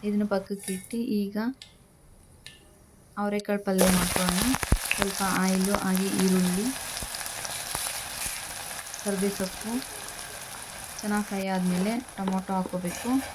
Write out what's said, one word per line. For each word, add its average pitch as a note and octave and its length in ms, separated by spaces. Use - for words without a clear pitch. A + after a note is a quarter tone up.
ಇದನ್ನು G#3 260
ಪಕ್ಕಕ್ಕಿಟ್ಟು G3 640
ಈಗ G3+ 160
ಅವರೆಕಾಳು G#3 460
ಪಲ್ಯ F#3 180
ಮಾಡ್ಕೊಳ್ಳೋಣ. F3+ 520
ಸ್ವಲ್ಪ G3 240
ಆಯಿಲು F#3+ 420
ಹಾಗೆ F#3+ 240
ಈರುಳ್ಳಿ, F#3 420
ಕರಿಬೇವು G3 340
ಸೊಪ್ಪು G3+ 340
ಚೆನ್ನಾಗಿ G#3 300
ಫ್ರೈ G3 120
ಆದ್ಮೇಲೆ F#3 380
ಟೊಮೊಟೊ F#3+ 400
ಹಾಕ್ಕೋಬೇಕು. F3+ 520